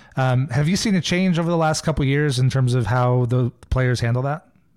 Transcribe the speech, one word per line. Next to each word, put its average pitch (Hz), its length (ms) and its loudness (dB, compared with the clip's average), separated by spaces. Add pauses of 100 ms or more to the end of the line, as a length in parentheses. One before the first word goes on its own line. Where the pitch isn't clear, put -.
(160)
Um, 131 320 0
have 147 200 0
you 196 80 0
seen 214 180 0
a 175 60 2
change 180 380 0
over 170 100 0
the 170 80 0
last 156 280 0
couple 156 180 -2
of 135 60 0
years 143 300 0
in 127 120 2
terms 127 240 0
of 120 120 0
how 123 400 2
the 123 240 0 (200)
players 127 300 0
handle 120 240 -2
that? 143 220 -6 (300)